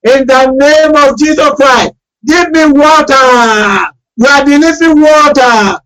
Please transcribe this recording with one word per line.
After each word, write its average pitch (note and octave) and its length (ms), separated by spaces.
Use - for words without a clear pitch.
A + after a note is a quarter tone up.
In C4 220
the C4 260
name D4+ 440
of C#4 220
Jesus D4+ 380
Christ, C4 360
give F4 240
me D#4+ 160
water. B3+ 1300
You A#3 120
are C#4 160
the C#4+ 140
living D#4+ 420
water. C4+ 840